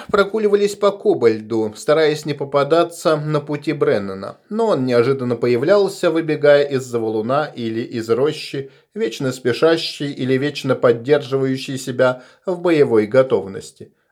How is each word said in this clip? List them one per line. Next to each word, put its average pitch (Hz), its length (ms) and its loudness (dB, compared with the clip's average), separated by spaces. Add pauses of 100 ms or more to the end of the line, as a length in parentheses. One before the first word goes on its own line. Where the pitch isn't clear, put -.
(100)
прогуливались 202 640 2
по 202 160 0
Кобальду, 113 840 0
стараясь 151 480 0
не 151 80 -4
попадаться 151 840 0
на 151 220 -2
пути 147 340 -4
Бреннана, 101 640 -2 (100)
но 220 200 -2
он 139 180 0
неожиданно 123 500 2
появлялся, 170 760 2
выбегая 151 540 4
из-за 123 340 -4
валуна 113 560 -2
или 117 280 -6
из 113 260 -6
рощи, 135 640 -2 (240)
вечно 170 360 -4
спешащий 147 800 -2
или 131 280 -2
вечно 139 360 -2
поддерживающий 131 1000 0
себя 127 460 -2 (240)
в 175 140 -4
боевой 135 460 4
готовности. 107 840 -2 (200)